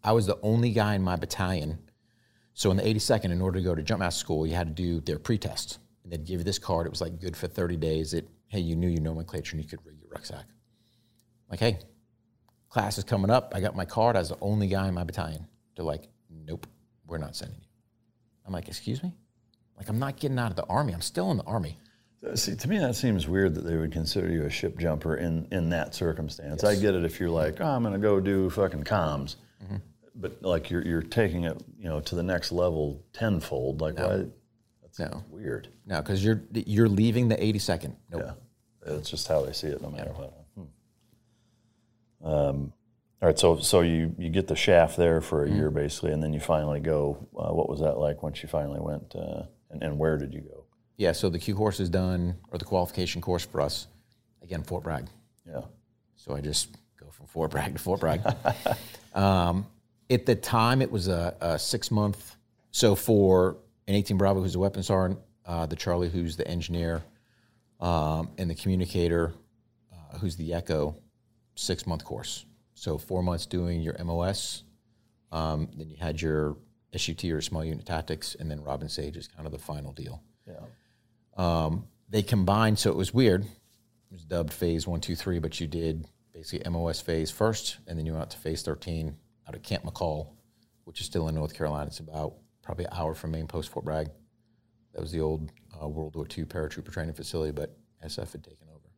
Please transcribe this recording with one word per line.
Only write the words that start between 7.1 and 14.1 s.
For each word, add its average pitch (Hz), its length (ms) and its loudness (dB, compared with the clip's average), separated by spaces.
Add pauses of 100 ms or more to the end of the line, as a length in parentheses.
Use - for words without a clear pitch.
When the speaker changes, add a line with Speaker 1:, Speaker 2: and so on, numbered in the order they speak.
Speaker 1:
good 87 160 -8
for 90 120 -6
thirty 87 280 -2
days. 80 380 0
It, 82 140 -2 (200)
hey, 104 120 -2
you 82 160 0
knew 90 120 2
your 85 120 2
nomenclature 80 560 -4
and 76 80 -4
you 76 40 -12
could 78 160 -14
rig 76 160 -20
your - 100 -20
rucksack. - 340 -14 (1040)
Like, 92 100 -8
"Hey, 110 180 4 (920)
class 104 300 0
is 98 60 -4
coming 98 260 2
up. 127 240 4
I 101 60 -2
got 95 140 0
my 92 120 -2
card." 113 280 2